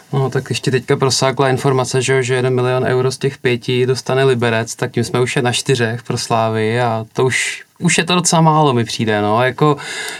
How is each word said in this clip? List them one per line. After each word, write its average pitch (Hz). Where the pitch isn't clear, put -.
No, 135
tak 131
ještě 131
teďka 127
prosákla 135
informace, 131
že, 131
že 123
jeden 127
milion 127
euro 127
z -
těch 139
pěti 123
dostane 131
Liberec, 117
tak 117
tím 120
jsme 120
už 123
je 143
na 123
čtyřech 120
pro 123
Slávy 113
a 113
to 127
už, -
už 170
je 175
to 175
docela 170
málo, 156
mi 117
přijde, 107
no. 107
Jako, 143